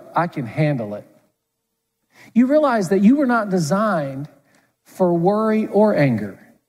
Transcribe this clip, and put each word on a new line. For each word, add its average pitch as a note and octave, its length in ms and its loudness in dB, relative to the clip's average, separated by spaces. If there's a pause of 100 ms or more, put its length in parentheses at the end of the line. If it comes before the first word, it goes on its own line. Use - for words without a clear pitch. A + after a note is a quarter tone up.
(140)
"I E3 120 0
can D#3+ 180 -8
handle A#2+ 500 -2
it." G#2 120 -14 (1300)
You A#3+ 120 4
realize B3+ 440 0
that G3 100 2
you G#3+ 160 6
were D4 100 0
not A#3 220 0
designed E3 800 -2 (560)
for F3+ 300 -2
worry G#3+ 540 0
or G#3 280 2
anger. A2 420 -2 (300)